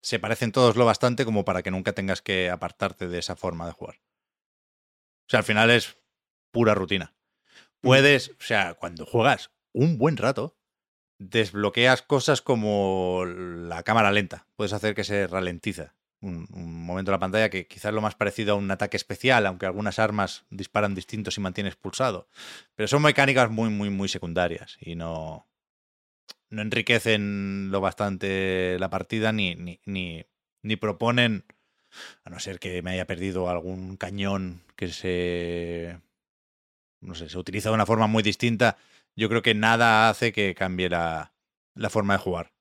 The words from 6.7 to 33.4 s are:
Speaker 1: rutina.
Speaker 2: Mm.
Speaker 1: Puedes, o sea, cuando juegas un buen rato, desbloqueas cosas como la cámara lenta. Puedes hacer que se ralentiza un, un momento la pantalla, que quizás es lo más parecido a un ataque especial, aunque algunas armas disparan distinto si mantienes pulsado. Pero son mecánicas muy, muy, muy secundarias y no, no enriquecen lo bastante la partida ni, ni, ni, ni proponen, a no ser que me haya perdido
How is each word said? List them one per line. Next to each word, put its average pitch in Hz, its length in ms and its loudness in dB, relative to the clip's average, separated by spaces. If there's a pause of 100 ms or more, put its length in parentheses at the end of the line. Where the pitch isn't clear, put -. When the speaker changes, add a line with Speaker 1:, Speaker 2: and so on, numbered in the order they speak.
Speaker 1:
rutina. 95 400 -4
Speaker 2:
Mm. - 400 -20 (260)
Speaker 1:
Puedes, 135 500 6
o - 120 -20
sea, 95 320 0
cuando 85 320 -12
juegas 120 440 2 (220)
un 143 260 2
buen 143 180 2
rato, 135 400 -2 (600)
desbloqueas 104 840 2
cosas 139 400 2
como 95 840 0
la 87 560 -10
cámara 107 300 4
lenta. 101 340 -2 (100)
Puedes 104 160 -4
hacer 107 220 -2
que 101 100 -4
se 101 220 0
ralentiza 87 680 -6 (260)
un, 87 320 -8
un 85 340 -12
momento 92 240 -4
la 98 80 2
pantalla, 98 320 0
que 92 160 -8
quizás - 200 -12
es 107 80 -4
lo 107 60 0
más 107 140 -2
parecido 104 400 -2
a - 20 0
un 101 140 -2
ataque 98 260 -4
especial, 113 500 2
aunque 92 200 -4
algunas 98 320 -4
armas 104 520 -2
disparan 101 440 -2
distinto 95 360 -8
si 104 100 -6
mantienes 98 360 -6
pulsado. 101 520 -4 (460)
Pero 107 140 -4
son 143 140 2
mecánicas 135 480 4
muy, 113 200 0
muy, 104 200 -2
muy 98 180 -2
secundarias 85 720 -4
y 85 140 -12
no, 80 520 -8 (1000)
no 107 140 -8
enriquecen 101 1080 0
lo 98 120 0
bastante 95 960 -2
la 92 100 -2
partida 110 440 -2
ni, 98 220 -2
ni, 87 300 -14
ni, 90 400 -8 (380)
ni 107 140 -4
proponen, 113 680 0 (800)
a - 60 -20
no 87 100 -14
ser 95 180 -10
que 90 240 -8
me 90 100 -6
haya 92 140 -4
perdido 90 440 -4